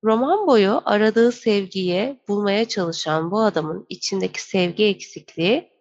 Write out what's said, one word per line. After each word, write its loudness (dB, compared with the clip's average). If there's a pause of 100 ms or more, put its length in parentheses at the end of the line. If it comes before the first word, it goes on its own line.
Roman 2
boyu 4
aradığı 4
sevgiyi -2
bulmaya 0
çalışan -4
bu 0
adamın -2
içindeki -6
sevgi 0
eksikliği -4